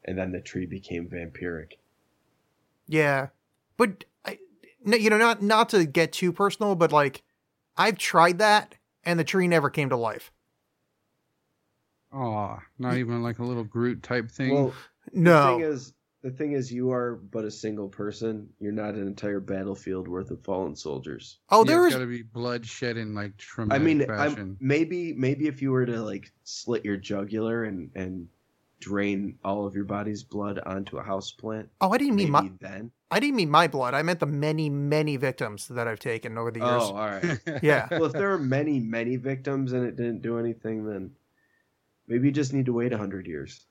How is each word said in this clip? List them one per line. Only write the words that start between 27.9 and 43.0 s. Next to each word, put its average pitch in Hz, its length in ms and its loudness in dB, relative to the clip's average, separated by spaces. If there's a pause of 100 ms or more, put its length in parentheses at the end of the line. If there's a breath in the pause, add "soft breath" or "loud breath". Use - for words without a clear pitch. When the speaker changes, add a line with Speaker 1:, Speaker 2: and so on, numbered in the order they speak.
Speaker 1:
and 92 340 -8 (520)
drain 101 640 -2
all 101 220 -2
of 95 80 -8
your 101 100 -4
body's 104 400 -6
blood 101 400 -6
onto 95 340 -8
a - 60 -10
houseplant, 104 640 -8 (120)
Speaker 2:
Oh, 190 120 2
I 254 60 0
didn't 269 180 0
mean 175 160 2
Speaker 1:
maybe 143 160 4
Speaker 2:
my 95 120 -12
Speaker 1:
then. 101 300 -12 (220)
Speaker 2:
I 190 80 2
didn't 277 160 0
mean 170 140 0
my 160 180 6
blood. 131 260 -2
I 143 80 2
meant 170 180 0
the 151 60 0
many, 151 440 0
many 147 460 0
victims 123 520 -4
that 120 180 -4
I've 110 140 -4
taken 113 380 -6
over 117 120 -4
the 117 100 -8
years. 123 220 2
Speaker 1:
Oh, 101 140 -2
all 107 120 -4
right. 139 300 -4 (120)
Speaker 3:
<laughs> 135 120 -6
Speaker 2:
Yeah. 139 280 4
Speaker 1:
Well, 160 160 2
if 131 60 -2
there 196 200 0
are 190 60 0
many, 139 420 0
many 117 360 -2
victims 135 560 -4
and 127 140 0
it 110 100 -6
didn't 120 260 -4
do 117 160 -4
anything, 113 460 -4
then 98 280 -8 (960)
maybe 123 180 2
you 139 60 4
just 135 200 0
need 135 140 2
to 127 60 0
wait 120 200 0
a 110 60 -2
hundred 95 300 -6